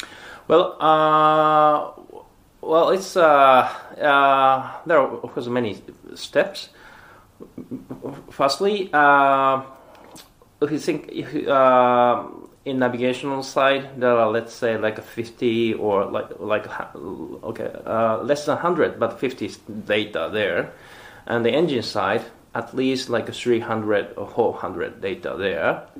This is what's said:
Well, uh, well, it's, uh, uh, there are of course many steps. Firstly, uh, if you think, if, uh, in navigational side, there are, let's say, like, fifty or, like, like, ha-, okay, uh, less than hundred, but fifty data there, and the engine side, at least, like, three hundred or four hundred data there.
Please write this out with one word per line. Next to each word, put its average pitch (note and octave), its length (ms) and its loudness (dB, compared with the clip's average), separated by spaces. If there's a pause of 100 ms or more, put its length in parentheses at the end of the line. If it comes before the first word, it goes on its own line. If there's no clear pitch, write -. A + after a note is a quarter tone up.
(480)
Well, F3 320 4
uh, D#3 1120 4 (720)
well, D#3+ 280 2
it's, F#3+ 260 -2
uh, F#3 60 2
uh, C3+ 1500 4 (160)
there E3 100 4
are A#2+ 240 0
of A#2+ 120 -12
course C3 120 -6
many A#2+ 340 -4 (360)
steps. - 540 -4 (1600)
Firstly, F#3+ 600 -2
uh, C#3 720 4 (1000)
if D3 100 0
you D3 80 -2
think, - 320 -6
if, C#3+ 360 -8
uh, B2 760 4 (420)
in C3+ 140 -4
navigational B2+ 640 -2
side, C3+ 580 0
there B2 160 4
are, A2 140 4
let's A2+ 220 -4
say, A2+ 220 -2
like, G#2+ 280 -4
fifty A2+ 720 -2
or, G2+ 300 0
like, - 340 -8
like, G#2+ 260 -4
ha-, - 240 -10 (540)
okay, - 280 -8 (140)
uh, A2 380 0
less C#3+ 240 -2
than C3+ 100 0
hundred, E3 420 -2
but A2+ 200 -2
fifty B2 320 -6 (340)
data G#2 480 -4
there, G#2 400 -2 (540)
and A#2 180 0
the A#2 60 2
engine C#3 320 0
side, G#2 400 -2 (320)
at A#2 200 -8
least, C3 340 -2
like, A#2 220 -4
three A#2 280 0
hundred G#2+ 580 -4
or G2+ 100 -8
four - 280 -2
hundred F2+ 460 -8
data F2 360 -8
there. F#2+ 460 -2 (160)